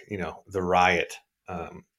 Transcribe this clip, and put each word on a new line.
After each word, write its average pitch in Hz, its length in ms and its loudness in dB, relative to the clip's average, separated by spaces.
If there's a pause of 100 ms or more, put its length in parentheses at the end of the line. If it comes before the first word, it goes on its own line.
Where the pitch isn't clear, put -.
you 104 80 -6
know, 82 300 -8
the 95 160 -2
riot. 90 520 4 (340)
Um, 87 360 -10 (140)